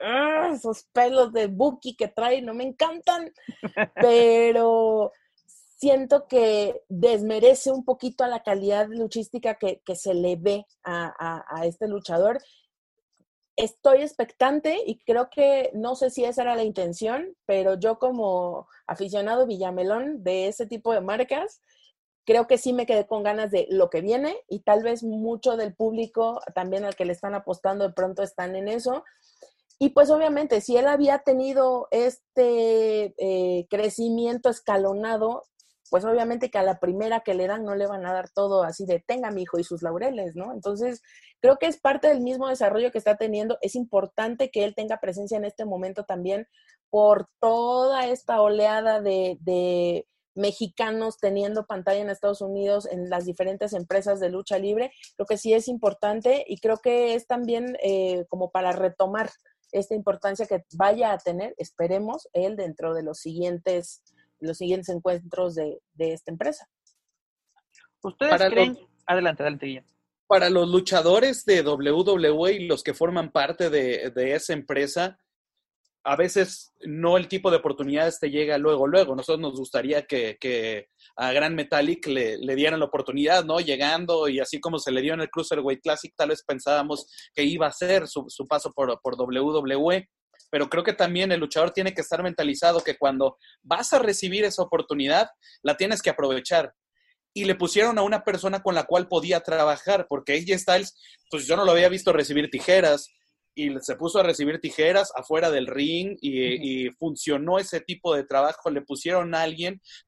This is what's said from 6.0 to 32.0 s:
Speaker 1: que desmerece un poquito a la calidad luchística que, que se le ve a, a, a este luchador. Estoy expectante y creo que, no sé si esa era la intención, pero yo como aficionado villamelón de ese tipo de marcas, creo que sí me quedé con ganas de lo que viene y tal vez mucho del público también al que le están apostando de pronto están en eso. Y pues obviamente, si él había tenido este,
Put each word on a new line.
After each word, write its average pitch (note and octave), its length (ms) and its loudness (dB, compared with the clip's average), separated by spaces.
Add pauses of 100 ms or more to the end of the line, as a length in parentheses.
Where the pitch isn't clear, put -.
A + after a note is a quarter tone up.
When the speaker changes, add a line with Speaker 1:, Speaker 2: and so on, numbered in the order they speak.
Speaker 1:
que G#3+ 600 2
desmerece A3 840 4
un C4 140 -2
poquito B3+ 400 -2
a B3 40 0
la A#3 140 -4
calidad G3+ 460 0
luchística A3+ 680 -6
que, - 320 -4
que F#3 80 -6
se F#3+ 180 -4
le F3+ 220 0
ve G3+ 320 -2 (160)
a, E3+ 340 -6
a, E3 320 -8
a E3 180 -4
este E3+ 200 -4
luchador. G3+ 540 0 (1160)
Estoy C4+ 460 4
expectante D4 840 0
y - 200 -6
creo A#3+ 260 0
que, C#4 440 2
no A#3 200 -4
sé B3+ 160 0
si B3+ 140 -2
esa B3 180 -2
era A#3+ 140 0
la A3+ 80 0
intención, A3 720 -4 (100)
pero F#3+ 320 2
yo A3 220 0
como F#3+ 640 -2 (220)
aficionado G3+ 580 0
villamelón G3 800 -4
de F#3 240 -2
ese G#3+ 180 -6
tipo A3+ 260 -4
de G3+ 80 2
marcas, B3+ 600 -4 (680)
creo A#3 220 4
que B3 100 4
sí B3 140 -2
me A#3+ 120 -2
quedé G#3+ 220 2
con G#3+ 160 -4
ganas G#3 300 -2
de F#3 180 0
lo F#3 200 4
que E3 100 -2
viene C4+ 360 -2 (120)
y G3 160 -8
tal G#3+ 180 4
vez A#3 220 -4
mucho A3+ 520 -2
del G#3 160 -4
público A3+ 680 -2 (120)
también F#3 320 -4
al G3 120 -6
que F3+ 80 -4
le F3 80 -2
están G3+ 240 -8
apostando G3 500 -4
de F3 80 -6
pronto F#3 300 -2
están F#3 320 -8
en G3 100 -6
eso. A#3+ 380 -4 (720)
Y C#4 120 2
pues D4 200 6
obviamente, D4+ 500 2
si A#3+ 160 0
él C4 120 4
había C#4+ 320 4
tenido C4 720 2
este, A3+ 1300 2